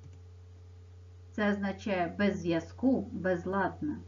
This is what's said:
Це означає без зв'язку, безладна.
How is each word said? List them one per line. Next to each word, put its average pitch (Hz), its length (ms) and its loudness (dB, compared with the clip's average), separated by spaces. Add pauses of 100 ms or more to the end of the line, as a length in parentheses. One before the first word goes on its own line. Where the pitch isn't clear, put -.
(1300)
Це 208 220 4
означає 190 640 0
без 190 200 4
зв'язку, 170 760 2
безладна. 180 840 0 (120)